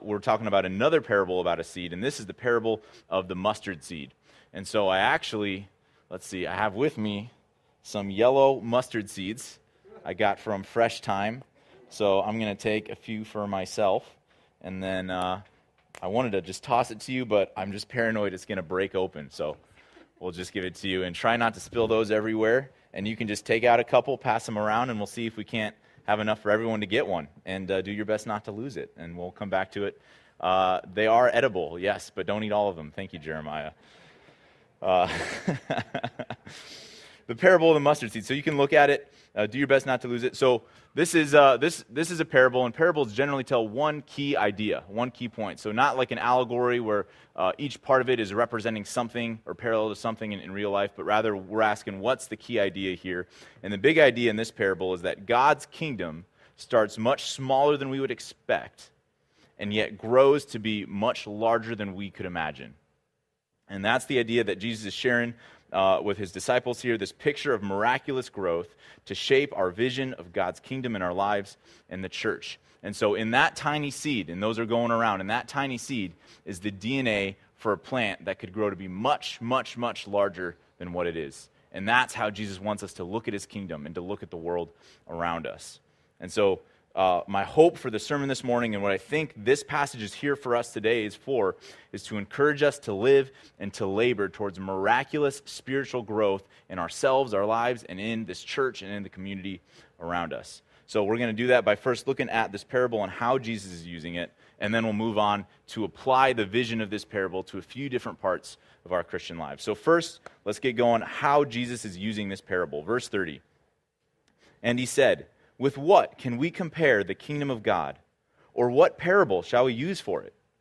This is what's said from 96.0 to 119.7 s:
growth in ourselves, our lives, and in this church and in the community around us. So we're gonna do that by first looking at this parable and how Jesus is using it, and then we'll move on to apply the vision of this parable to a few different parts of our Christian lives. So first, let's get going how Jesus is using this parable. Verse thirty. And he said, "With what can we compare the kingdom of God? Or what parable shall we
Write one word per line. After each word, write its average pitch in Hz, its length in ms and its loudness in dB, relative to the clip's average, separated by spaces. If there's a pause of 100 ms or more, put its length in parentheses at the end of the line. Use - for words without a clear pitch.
growth 104 440 0 (220)
in 90 100 -6
ourselves, 131 540 2
our 98 120 2
lives, 117 380 0
and 92 160 -12
in 110 260 -4
this 90 160 -12
church 131 400 -4
and 98 120 -10
in 101 100 -8
the 95 60 -12
community 95 500 -10 (400)
around 85 320 -4
us. - 300 -12 (260)
So 107 160 0
we're 110 140 2
gonna 117 160 -2
do 120 140 -2
that 123 180 6
by 104 100 6
first 120 320 -2
looking 135 220 -2
at 107 240 0
this 101 100 -10
parable 120 400 0
and 92 80 -4
how 123 280 0
Jesus 104 340 -6
is 85 120 -14
using 85 300 -10
it, 87 160 -6 (280)
and 104 140 -2
then 113 120 2
we'll 107 80 0
move 107 240 0
on 104 300 2 (220)
to 110 140 -6
apply 131 480 4
the 110 140 0
vision 113 340 -2
of 104 100 -4
this 104 140 -6
parable 95 400 -4
to - 140 -14
a 90 40 -10
few 135 280 -12
different 120 320 -6
parts 92 340 -2 (300)
of 87 80 -6
our 87 100 0
Christian 87 340 -8
lives. 71 260 -10
So 107 120 -2
first, 165 460 2 (240)
let's 107 140 -4
get 123 180 0
going 117 240 4
how 147 420 2
Jesus 120 400 -4
is 92 140 -10
using 104 320 -4
this 98 100 -8
parable. 78 440 -4
Verse 117 260 -2
thirty. 85 320 -4 (1200)
And 120 160 0
he 127 80 -2
said, 117 400 4 (320)
"With 139 180 0
what 147 440 4
can 120 180 -4
we 131 140 -2
compare 147 520 2
the 95 120 -4
kingdom 147 340 -6
of 110 140 -6
God? 82 340 0 (560)
Or 123 160 2
what 139 300 6
parable 160 420 4
shall 123 240 4
we 127 80 2